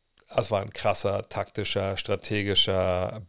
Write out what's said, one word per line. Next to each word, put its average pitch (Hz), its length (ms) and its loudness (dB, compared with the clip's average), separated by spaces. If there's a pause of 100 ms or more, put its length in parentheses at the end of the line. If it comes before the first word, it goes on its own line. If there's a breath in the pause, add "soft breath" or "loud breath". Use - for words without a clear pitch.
(280)
das - 220 -2
war 101 120 2
ein 107 120 -8
krasser, 101 560 0
taktischer, 98 680 -2
strategischer 98 1300 2